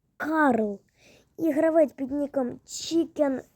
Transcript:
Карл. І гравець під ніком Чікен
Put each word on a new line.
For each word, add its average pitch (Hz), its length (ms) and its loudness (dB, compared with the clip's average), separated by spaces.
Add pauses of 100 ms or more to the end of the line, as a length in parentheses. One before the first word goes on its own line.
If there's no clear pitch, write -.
(180)
Карл. 233 640 0 (580)
І 320 140 0
гравець 311 400 4
під 269 200 -8
ніком 277 540 -4
Чікен 302 760 -2 (140)